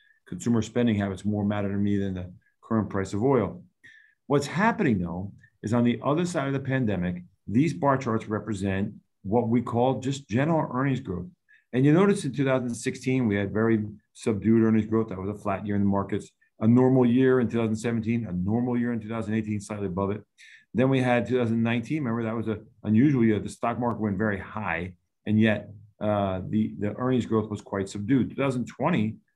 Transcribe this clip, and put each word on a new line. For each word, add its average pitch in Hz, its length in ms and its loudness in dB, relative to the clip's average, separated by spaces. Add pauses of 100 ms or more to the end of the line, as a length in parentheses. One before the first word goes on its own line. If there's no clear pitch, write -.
(260)
Consumer 110 360 -2
spending 117 340 0
habits 98 280 -4
more 104 200 -2
matter 104 260 -2
to 101 80 -2
me 101 180 2
than 98 180 -2
the 90 180 -10 (280)
current 107 300 -2
price 95 240 -4
of 101 80 -2
oil. 120 400 2 (640)
What's 143 200 2
happening, 175 520 0
though, 87 340 -6 (300)
is 101 100 -4
on 120 120 2
the 120 200 0
other 156 220 0
side 160 220 -4
of 139 40 -2
the 131 80 -2
pandemic, 98 600 -2 (240)
these 135 260 2
bar 135 240 2
charts 113 320 -4
represent 101 640 -4 (300)
what 113 260 0
we 117 140 2
call 113 380 0
just 135 280 -6
general 147 460 0
earnings 131 260 -2
growth. 90 280 -8 (440)
And 131 140 4
you 151 80 8
notice 196 320 4
in 120 80 -4
two 139 100 0
thousand 123 300 0
sixteen, 131 520 -2
we 101 100 2
had 95 180 -2
very 110 320 2 (260)
subdued 110 500 2
earnings 110 220 4
growth. 110 240 0
That 92 100 -10
was 95 120 -6
a 101 120 -10
flat 95 240 -4
year 101 100 0
in 101 60 2
the 101 60 4
markets. 98 420 -2 (300)
A 110 80 4
normal 127 380 6
year 127 340 4
in 113 80 0
two 110 80 -4
thousand 110 200 0
seventeen, 117 500 -2
a 90 60 -8
normal 113 440 -2
year 120 160 0
in 113 80 -4
two 104 80 -10
thousand 110 240 -6
eighteen, 107 280 -2
slightly 101 260 -6
above 98 240 -2
it. 101 120 -6 (520)
Then 131 160 4
we 131 100 2
had 120 260 2
two 127 120 0
thousand 113 240 0
nineteen. 120 420 -2
Remember, 113 200 -4
that 113 120 -4
was 110 120 -4
an 107 180 -6 (180)
unusual 120 400 6
year. 107 140 4
The 98 100 -6
stock 117 300 -4
market 117 220 -2
went 101 180 -2
very 104 200 0
high, 90 540 -6 (320)
and 107 160 4
yet, 107 300 2 (300)
uh, 101 460 0
the, 107 320 -2
the 101 180 -4
earnings 127 280 0
growth 107 240 0
was 104 140 -8
quite 98 260 -4
subdued. 104 400 0
Two - 80 -12
thousand 127 300 -2
twenty, 117 500 -2 (200)